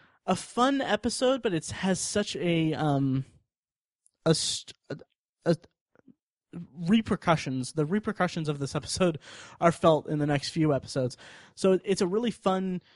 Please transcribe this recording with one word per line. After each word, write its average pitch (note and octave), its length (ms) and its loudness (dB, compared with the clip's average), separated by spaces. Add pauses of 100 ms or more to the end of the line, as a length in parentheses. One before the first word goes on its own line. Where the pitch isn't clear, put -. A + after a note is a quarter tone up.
(260)
a F#3 80 0
fun C4+ 460 0
episode, B3 600 0
but G#3 100 -2
it D#3+ 180 -4
has F#3+ 300 -2
such - 360 -4
a, D#3+ 360 0
um, C#3 540 0 (1000)
a D#3+ 100 4
st-, - 380 -4 (160)
a, C#3+ 80 -8 (480)
a E3 120 2 (1200)
repercussions. E3 920 0
The D3+ 140 -2
repercussions F3+ 640 -2
of D3 100 -4
this C#3 160 -6
episode E3 440 0 (420)
are E3+ 120 6
felt D#3+ 360 4
in D3+ 100 -2
the D3 80 0
next C#3+ 240 0
few D#3 240 2
episodes. C3 420 -4 (380)
So F#3+ 180 2
it, F3+ 120 2
it's F#3+ 160 0
a G3 60 2
really G#3+ 240 0
fun F#3+ 520 -2 (140)